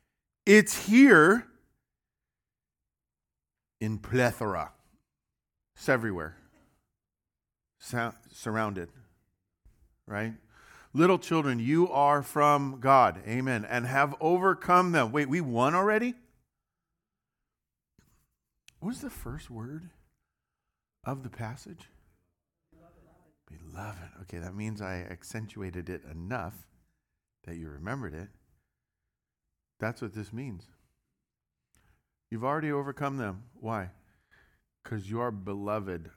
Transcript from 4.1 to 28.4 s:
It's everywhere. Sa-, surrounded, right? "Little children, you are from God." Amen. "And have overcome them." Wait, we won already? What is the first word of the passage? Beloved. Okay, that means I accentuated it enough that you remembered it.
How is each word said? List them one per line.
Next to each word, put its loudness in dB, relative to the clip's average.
It's -16
everywhere. -2
Sa-, -6
surrounded, -6
right? -6
"Little 4
children, -2
you 2
are 2
from 2
God." 6
Amen. -4
"And -4
have 0
overcome 2
them." 2
Wait, 0
we 0
won 0
already? 0
What -8
is -14
the -10
first -14
word -12
of -10
the -12
passage? -14
Beloved. -16
Okay, -16
that -12
means -10
I -8
accentuated -12
it -10
enough -12
that -14
you -12
remembered -10
it. -14